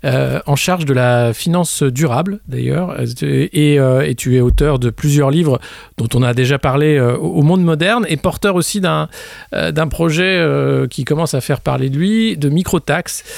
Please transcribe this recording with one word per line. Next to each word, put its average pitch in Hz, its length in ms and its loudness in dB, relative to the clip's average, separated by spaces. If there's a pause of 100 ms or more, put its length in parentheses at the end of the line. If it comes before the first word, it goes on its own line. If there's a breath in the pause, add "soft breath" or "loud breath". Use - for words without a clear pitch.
euh, 135 400 -2
en 143 100 0
charge 175 300 -2
de 139 80 0
la 123 400 2
finance 170 500 -2
durable 147 640 0
d'ailleurs, 135 520 -4
euh, 123 80 -2 (480)
et, 147 260 4
euh, 131 260 4
et 139 80 -2
tu 127 220 0
es 123 60 4
auteur 135 360 2
de 120 120 0
plusieurs 143 400 2
livres 147 280 2 (380 loud breath)
dont 113 160 -4
on 123 100 2
a 123 120 0
déjà 127 240 0
parlé, 143 400 2
euh, 123 180 2
au, 170 220 -4
au 151 40 4
Monde 180 200 4
Moderne, 175 440 2
et 151 120 -2
porteur 190 360 0
aussi 180 280 -2
d'un, 156 260 -2 (460 loud breath)
euh, - 180 -2
d'un 156 160 0
projet, 170 480 0
euh, 139 500 0
qui 127 180 -6
commence 151 280 -2
à 131 80 -2
faire - 220 -4
parler 131 260 -2
de 135 80 -2
lui, 208 400 0
de 143 140 0
microtaxes, 170 760 -2 (140 loud breath)